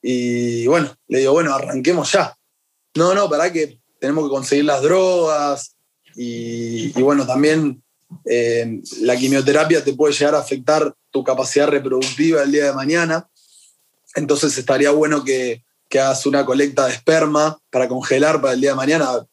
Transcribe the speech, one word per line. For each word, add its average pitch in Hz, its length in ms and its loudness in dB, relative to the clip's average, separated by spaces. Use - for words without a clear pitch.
Y 120 640 -2
bueno, 147 280 0
le 131 120 0
digo, 135 120 4
"Bueno, 156 220 2
arranquemos 139 560 -2
ya". 185 260 0
"No, 175 180 4
no, 202 160 0
pará 165 220 0
que 151 260 -4
tenemos 151 240 -2
que 143 60 -4
conseguir 135 340 0
las 143 180 0
drogas 156 960 0
y, 117 800 -6
y 127 40 2
bueno, 139 220 2
también, 143 580 0
eh, 117 560 -2
la 123 160 2
quimioterapia 143 680 2
te 143 100 0
puede 147 180 2
llegar 147 220 2
a 147 60 2
afectar 143 540 -2
tu 135 100 -2
capacidad 131 460 0
reproductiva 139 760 0
el 139 80 0
día 143 140 2
de 139 80 0
mañana. 160 560 -2
Entonces 143 420 0
estaría 139 320 0
bueno 151 340 0
que, 127 380 -4
que 135 120 0
hagas 135 260 0
una 139 180 0
colecta 135 420 0
de 123 80 -2
esperma 156 640 0
para 127 160 0
congelar 131 540 0
para 131 140 0
el 127 60 -2
día 139 100 2
de 135 60 -2
mañana 131 560 -2